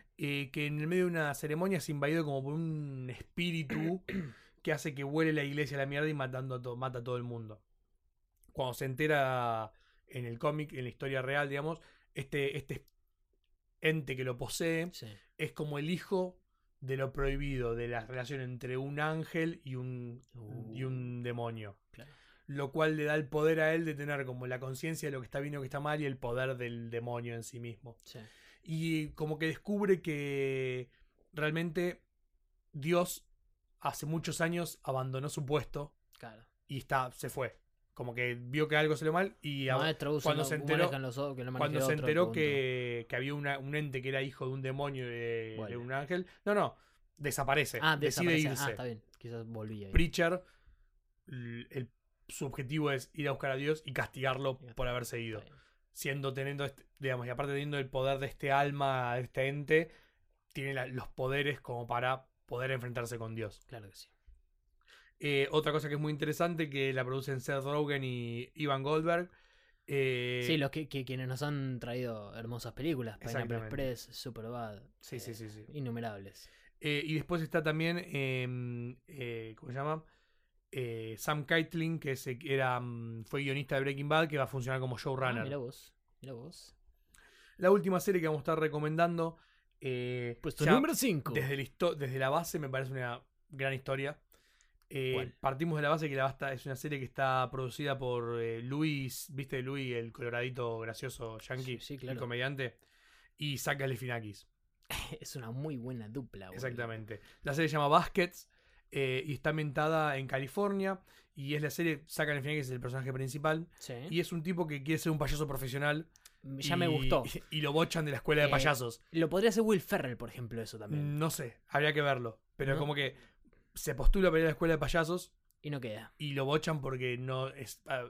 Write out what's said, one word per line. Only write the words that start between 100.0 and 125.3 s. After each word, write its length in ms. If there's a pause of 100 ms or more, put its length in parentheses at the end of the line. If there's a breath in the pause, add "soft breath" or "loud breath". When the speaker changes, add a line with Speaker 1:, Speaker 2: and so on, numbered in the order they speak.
Speaker 1:
coloradito 680
gracioso 600
yankee, 400
Speaker 2:
Sí, 0
sí, 160
Speaker 1:
el 60
Speaker 2:
claro. 180
Speaker 1:
comediante? 580 (600 soft breath)
Y 200
Zach 220
Galifianakis. 680 (420)
Speaker 2:
<laughs> 300
Es 160
una 160
muy 260
buena 300
dupla, 400
boludo. 80
Speaker 1:
Exactamente. 640 (200 loud breath)
La 120
serie 160
se 40
llama 140
Baskets, 600 (420 soft breath)
eh, 340
y 80
está 160
ambientada 680
en 100
California. 760 (320 soft breath)
Y 220
es 60
la 100
serie, 360
Zach 200
Galifianakis 400
es 40
el 80
personaje 320
principal. 560 (120)
Speaker 2:
Sí. 140 (180)
Speaker 1:
Y 80
es 120
un 120
tipo 240
que 160
quiere 160
ser 120
un 60
payaso 300
profesional. 600 (360 loud breath)
Speaker 2:
Ya 340
me 80
Speaker 1:
Y, 40
Speaker 2:
gustó. 340
Speaker 1:
<laughs> 260
y 120
lo 120
bochan 320
de 60
la 60
escuela 260
de 60
Speaker 2:
Eh, 20
Speaker 1:
payasos. 500 (100)
Speaker 2:
lo 180
podría 200
hacer 140
Will 180
Ferrell, 340
por 140
ejemplo, 320
eso 160
también. 400
Speaker 1:
No 140
sé, 260 (120)
habría 220
que 120
verlo. 360 (160)
Pero 200
Speaker 2:
¿No? 40
Speaker 1:
como 140
que 220 (580 loud breath)
se 220
postula 340
para 100
ir 60
a 40
la 20
escuela 240
de 20
payasos 560 (280)